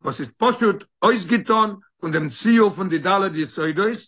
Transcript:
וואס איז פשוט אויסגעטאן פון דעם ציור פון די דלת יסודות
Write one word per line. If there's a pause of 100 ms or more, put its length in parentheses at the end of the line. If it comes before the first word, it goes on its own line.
וואס
איז
פשוט (180)
אויסגעטאן (260)
פון
דעם
ציור
פון
די
דלת
יסודות (100)